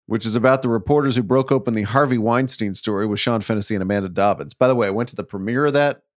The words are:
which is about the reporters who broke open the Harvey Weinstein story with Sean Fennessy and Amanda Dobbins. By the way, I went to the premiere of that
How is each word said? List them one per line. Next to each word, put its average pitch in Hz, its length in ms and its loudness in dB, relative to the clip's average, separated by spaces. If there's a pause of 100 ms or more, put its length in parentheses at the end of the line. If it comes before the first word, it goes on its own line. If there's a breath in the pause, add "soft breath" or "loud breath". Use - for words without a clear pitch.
which 110 200 -4
is 110 100 -2
about 131 260 4
the 127 80 0
reporters 139 460 2
who 123 80 0
broke 131 280 0
open 127 220 0
the 107 100 -2
Harvey 127 340 2
Weinstein 117 580 -2
story 104 300 -4
with 104 160 -2
Sean 117 180 0
Fennessy 104 340 -4
and 98 80 -2
Amanda 98 280 0
Dobbins. 87 440 0
By 127 140 2
the 127 80 4
way, 113 120 2
I 98 40 0
went 117 180 -2
to - 60 -16
the - 80 -6
premiere 117 440 -2
of 139 60 0
that 143 300 0 (140)